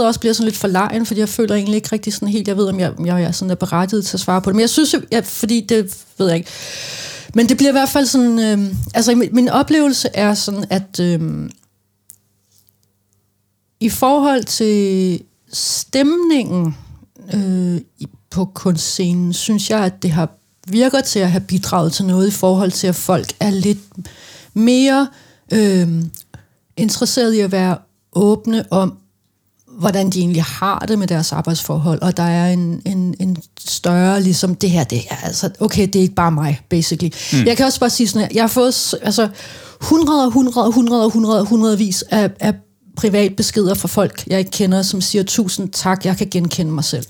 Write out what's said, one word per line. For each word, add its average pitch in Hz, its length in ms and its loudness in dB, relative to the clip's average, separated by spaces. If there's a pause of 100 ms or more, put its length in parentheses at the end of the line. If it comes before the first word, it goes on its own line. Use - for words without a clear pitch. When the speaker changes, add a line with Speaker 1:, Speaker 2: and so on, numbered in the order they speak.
Speaker 1:
også 226 100 0
og - 20 -10
bliver 226 140 0
sådan 226 120 0
lidt 214 120 -2
forlegen, 208 480 0
fordi 214 140 -4
jeg 214 100 0
føler 208 260 0
egentlig 208 200 0
ikke 214 160 -4
rigtig 214 220 -4
sådan 202 140 -4
helt... 208 200 -2
Jeg 196 100 -2
ved, 202 80 2
om 190 140 -2
jeg, 175 180 0
om 170 80 -4
jeg 180 180 2
er 170 80 0
sådan 185 200 -4
er 175 40 0
berettiget 190 500 -2
til 202 120 -6
at 185 40 -4
svare 185 200 0
på 190 80 -2
det. 190 60 0
Men 214 60 4
jeg 233 80 2
synes 302 240 2
jo, 302 80 0 (100)
ja, 226 120 0
fordi 226 460 -2
det 214 240 0 (240)
ved 190 100 0
jeg 165 100 2
ikke. 170 120 -6 (840)
Men 233 160 2
det 240 80 2
bliver 277 120 4
i 269 40 2
hvert 269 160 2
fald 285 160 2
sådan... 240 340 2
Øhm, 202 360 0 (180)
altså, 233 220 2
min, 240 180 2
min 247 160 4
oplevelse 285 640 2
er 208 200 2
sådan, 202 360 -4
at... 190 300 -4
Øhm, 160 500 -2 (2250)
i 226 100 0
forhold 269 540 2
til 190 760 0 (340)
stemningen, 277 1200 0 (580)
øh, 185 440 0 (220)
i, 143 80 -10 (240)
på 196 140 -2
kunstscenen, 175 880 -2
synes 202 360 -2
jeg, 220 100 2
at 185 240 -2
det 180 80 0
har, 160 180 0 (380)
virker 254 340 2
til 240 180 -2
at 185 120 2
have 190 100 2
bidraget 180 520 -2
til 196 120 -4
noget 185 220 2
i 202 40 2
forhold 185 400 2
til, - 160 -4
at 180 80 0
folk - 440 -2
er 208 100 2
lidt 202 300 0 (760)
mere, 262 540 4 (460)
øhm, 180 560 2 (680)
interesseret 226 560 0
i 220 60 2
at 196 120 0
være 190 260 0 (360)
åbne 208 580 2
om, 185 260 0 (840)
hvordan 190 300 0
de 175 100 -2
egentlig 175 240 2
har - 360 -4
det 214 200 -2
med 190 80 -2
deres 165 240 -2
arbejdsforhold, 156 680 -2
og 180 160 0
der 175 60 0
er 175 300 2
en, 175 320 -2
en, 185 340 -2
en 185 180 -2 (220)
større, 185 600 2
ligesom, 185 340 2
det 196 160 0
her, 170 120 4
det 117 260 -2
er - 140 -8
altså, 170 260 -4 (100)
okay, 202 280 0
det 196 80 -6
er 196 60 4
ikke 185 140 0
bare 175 160 2
mig, 147 380 -2
basically. 165 440 -2 (200)
Speaker 2:
Mm. 127 120 2
Speaker 1:
Jeg 233 120 4
kan 269 80 4
også 269 140 -2
bare 247 100 2
sige 233 180 0
sådan 220 200 -2
her, - 80 -8
jeg 226 80 4
har 226 40 2
fået 247 260 2
s-, - 280 -4
altså, 208 280 0 (520)
hundreder, 294 480 4
hundreder, 240 420 2
hundreder, 233 380 4
hundreder, 220 340 2
hundredvis 214 580 2
af, 202 380 0
af 214 140 0 (440)
privatbeskeder 202 760 0
fra 196 140 -4
folk, - 400 -2
jeg 190 120 2
ikke 190 120 -4
kender, 190 300 2
som 190 200 -2
siger, 190 220 0
"Tusind 190 460 -4
tak, 190 360 -2
jeg 190 120 0
kan 208 120 -4
genkende 170 420 -2
mig 151 120 -4
selv." 123 260 -4